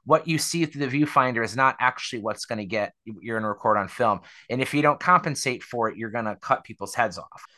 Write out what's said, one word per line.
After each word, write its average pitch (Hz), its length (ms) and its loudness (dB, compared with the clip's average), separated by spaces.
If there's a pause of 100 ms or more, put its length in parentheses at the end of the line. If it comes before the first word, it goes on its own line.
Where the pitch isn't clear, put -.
what 151 220 4
you 160 120 0
see 170 280 -2
through 143 180 -4
the 139 200 2
viewfinder 127 400 2
is 104 100 -4
not 131 240 4
actually 127 420 -2
what's 107 260 -6
gonna 110 180 -6
get 101 280 -2 (120)
you're 113 340 -6
gonna 110 100 -2
record 104 300 2
on 98 80 0
film. 104 360 0 (280)
And 123 100 -2
if 131 140 -2
you 147 80 2
don't 147 160 4
compensate 151 640 0
for 113 260 -2
it, 85 80 -10
you're 110 140 -6
gonna 107 240 -4
cut - 300 -2
people's - 320 -12
heads 110 200 0
off. - 280 -16 (140)